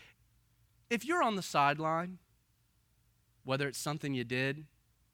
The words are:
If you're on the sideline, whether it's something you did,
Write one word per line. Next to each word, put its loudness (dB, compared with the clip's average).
If 0
you're 2
on 4
the -4
sideline, 2
whether -2
it's -8
something -4
you -2
did, -2